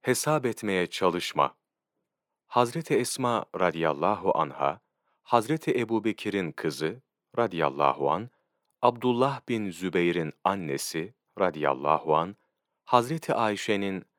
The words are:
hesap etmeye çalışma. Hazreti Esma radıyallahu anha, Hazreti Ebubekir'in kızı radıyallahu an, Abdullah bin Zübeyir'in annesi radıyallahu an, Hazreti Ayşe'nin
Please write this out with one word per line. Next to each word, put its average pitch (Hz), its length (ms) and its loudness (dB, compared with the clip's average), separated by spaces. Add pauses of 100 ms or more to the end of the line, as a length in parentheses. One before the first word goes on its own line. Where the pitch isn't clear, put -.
hesap 127 440 0
etmeye 98 420 0
çalışma. 85 680 0 (920)
Hazreti 123 480 0
Esma 120 500 0 (140)
radıyallahu 85 800 2
anha, 73 420 -2 (440)
Hazreti 135 560 0
Ebubekir'in 104 720 -2
kızı 80 500 -4 (360)
radıyallahu 71 720 2
an, 107 180 -4 (520)
Abdullah 123 680 0
bin 107 220 -2
Zübeyir'in 87 640 0 (100)
annesi 85 680 -4 (260)
radıyallahu 76 760 2
an, 87 200 0 (500)
Hazreti 123 480 0
Ayşe'nin 101 720 -2 (140)